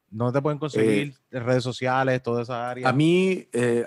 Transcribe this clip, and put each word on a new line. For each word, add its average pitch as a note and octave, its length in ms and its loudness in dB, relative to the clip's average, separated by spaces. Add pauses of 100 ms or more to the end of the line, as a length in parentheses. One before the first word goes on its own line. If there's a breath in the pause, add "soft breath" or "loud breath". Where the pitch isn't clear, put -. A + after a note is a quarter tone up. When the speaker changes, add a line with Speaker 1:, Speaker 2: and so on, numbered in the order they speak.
Speaker 1:
¿Dónde A#2+ 300 -2
te - 20 2
pueden D3 160 -2
conseguir? A2 560 0 (160)
Speaker 2:
Eh, B2+ 120 -8
Speaker 1:
Redes B2 220 2
sociales, B2+ 600 0
toda A#2+ 200 -2
esa A#2+ 260 -6
área. B2+ 180 -4
Speaker 2:
a B2+ 60 2
mí, F3+ 580 2
eh, A#2+ 360 2